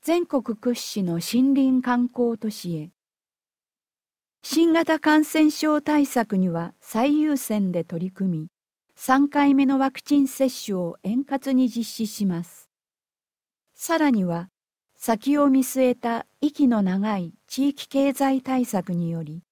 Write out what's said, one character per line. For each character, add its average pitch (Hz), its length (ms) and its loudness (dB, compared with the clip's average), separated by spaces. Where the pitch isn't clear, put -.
全 339 240 0
国 233 320 -4
屈 - 440 -4
指 180 60 0
の 170 120 -2
森 254 340 2
林 262 300 2
観 247 240 0
光 233 280 -2
都 220 140 -6
市 175 260 -8
へ。 156 140 -10
新 330 320 2
型 320 260 2
感 311 240 4
染 311 280 2
症 302 300 0
対 294 260 2
策 220 280 -2
に 185 140 2
は 170 320 -6
最 294 400 0
優 302 160 0
先 202 340 -2
で 170 120 -2
取 170 240 -8
り 185 40 -8
組 185 280 -4
み、 156 80 -10
三 277 340 2
回 285 240 2
目 277 140 4
の 269 100 2
ワ 269 140 0
ク - 100 -16
チ 294 160 0
ン 277 100 4
接 262 220 0
種 - 240 -8
を 180 300 -4
円 233 260 -2
滑 269 240 -4
に 254 160 4
実 233 140 -4
施 214 240 -6
し 208 180 -4
ま 175 180 -2
す。 - 280 -20
さ 330 140 -2
ら 302 140 2
に 202 140 2
は、 170 240 -6
先 254 440 0
を 285 100 4
見 262 140 4
据 262 260 0
え 247 60 0
た 233 320 -6
息 294 280 0
の 220 160 2
長 196 340 0
い 170 160 -8
地 269 200 0
域 - 180 -12
経 277 240 2
済 269 280 0
対 262 220 -2
策 185 300 -4
に 170 180 -2
よ 165 120 -6
り 156 280 -14